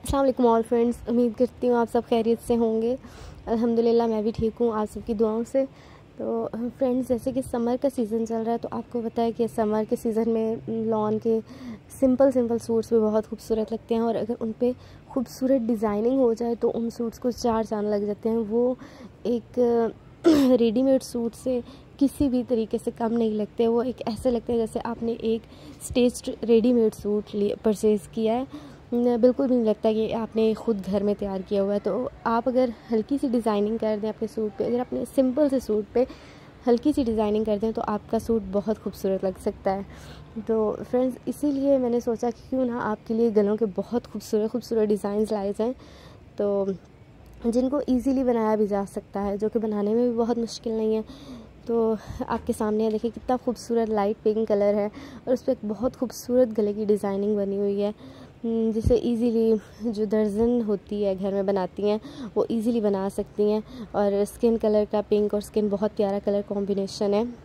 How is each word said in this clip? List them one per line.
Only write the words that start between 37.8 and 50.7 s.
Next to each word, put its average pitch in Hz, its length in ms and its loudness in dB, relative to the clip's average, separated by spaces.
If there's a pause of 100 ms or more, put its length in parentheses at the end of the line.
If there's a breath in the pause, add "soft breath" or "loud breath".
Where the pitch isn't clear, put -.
आपका 214 340 -2
सूट 226 240 0 (100)
बहुत 208 260 0
खूबसूरत 190 460 -4
लग 185 140 -2
सकता - 320 -2
है। 196 160 -4 (640 loud breath)
तो 220 240 2 (100)
फ्रेंड्स, 247 340 0 (120)
इसीलिए 277 500 2
मैंने 240 220 0
सोचा 233 300 -2
कि - 200 -16
क्यों 262 140 0
ना 240 180 -4
आपके 214 320 -4
लिए 233 180 2
गलों 208 240 4
के 226 80 0 (100)
बहुत 226 320 -4
खूबसूरत 214 440 -2
खूबसूरत 220 380 0
डिज़ाइंस 208 440 0
लाए 202 200 -2
जाएँ, 233 220 -2 (640 loud breath)
तो 196 360 0 (720)
जिनको 254 420 2
ईजीली 254 360 2
बनाया 226 320 2
भी 214 100 2
जा 202 200 -2
सकता - 340 -8
है, 202 180 -2
जो 214 100 -2
कि 226 100 -2
बनाने 208 360 0
में 240 100 2
भी 240 120 0
बहुत 233 220 0
मुश्किल 226 380 -6